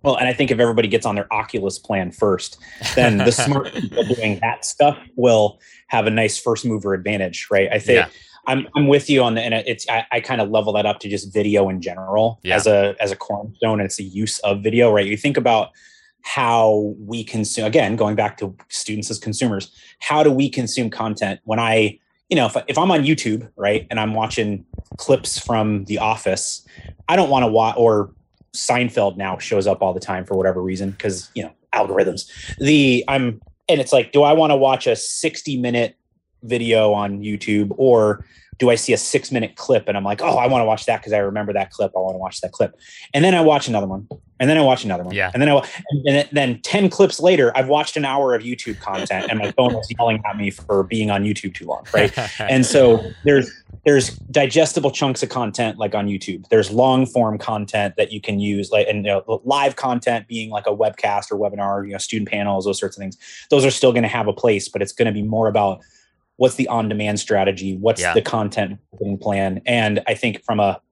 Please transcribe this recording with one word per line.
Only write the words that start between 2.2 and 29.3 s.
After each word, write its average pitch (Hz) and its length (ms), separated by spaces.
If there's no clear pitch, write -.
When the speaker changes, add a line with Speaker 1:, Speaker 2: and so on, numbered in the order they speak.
Speaker 1:
then 120 240
the 101 140
smart 135 420
Speaker 2:
<laughs> - 0
Speaker 1:
people 110 300
doing 107 360
that 113 240
stuff 147 320
will 113 440
have 113 180
a 110 40
nice 110 280
first 113 260
mover 101 300
advantage, 92 560
right? 98 200
I 104 100
think 92 260
Speaker 2:
Yeah. - 20
Speaker 1:
I'm, 131 280
I'm 143 140
with 143 220
you 131 120
on 113 120
the, 113 80
and 117 100
it's, 113 380
I, 113 200
I 123 100
kinda 117 240
level 104 280
that 104 140
up 104 140
to 104 100
just 98 240
video 104 340
in 92 140
general 95 600
Speaker 2:
Yeah. 180 140
Speaker 1:
as 104 100
a, 101 320
as 98 140
a 98 40
cornerstone, 107 640
and 98 60
it's - 100
the 101 80
use 101 340
of 101 240
video, 113 280
right? 104 140
You 104 140
think 139 180
about 117 320
how 110 760
we 110 240
consume, 110 440
again, 113 300
going 107 200
back 104 220
to 95 180
students 107 400
as 107 80
consumers, 107 520
how 151 240
do 147 100
we 135 160
consume 120 400
content? 104 560
When 113 140
I, 113 400
you - 60
know, 123 100
if, - 100
if 143 100
I'm 180 120
on 156 120
YouTube, 117 540
right, 104 340
and 110 100
I'm 110 140
watching 110 500
clips - 420
from 107 460
The 104 140
Office, 107 680
I 165 100
don't 175 120
wanna 127 200
wa-, 110 280
or 110 380
Seinfeld 117 640
now 95 220